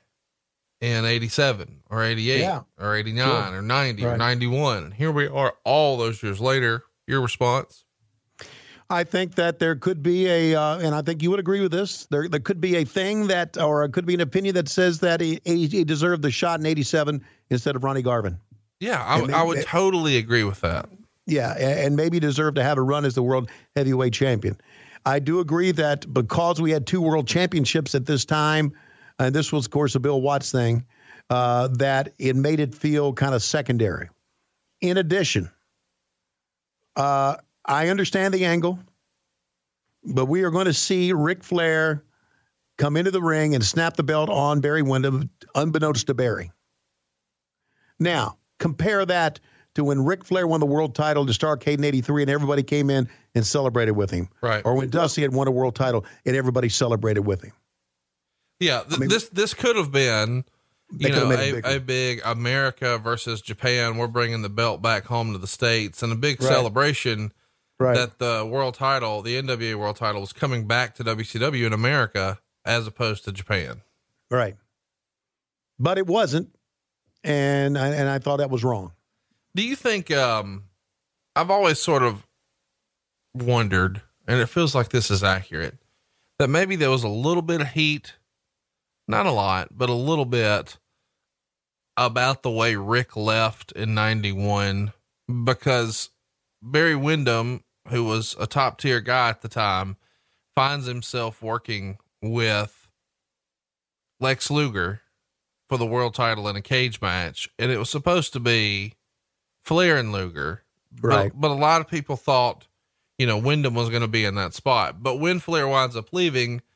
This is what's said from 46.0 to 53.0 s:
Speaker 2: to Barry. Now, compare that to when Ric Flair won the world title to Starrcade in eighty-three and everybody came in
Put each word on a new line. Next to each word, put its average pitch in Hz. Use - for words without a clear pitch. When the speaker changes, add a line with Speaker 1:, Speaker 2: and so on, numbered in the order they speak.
Speaker 2:
to 139
Barry. 104
Now, 160
compare 190
that 170
to 147
when 139
Ric 185
Flair 185
won 160
the 147
world 147
title 151
to 127
Starrcade 147
in 143
eighty-three 147
and 135
everybody 143
came 143
in 135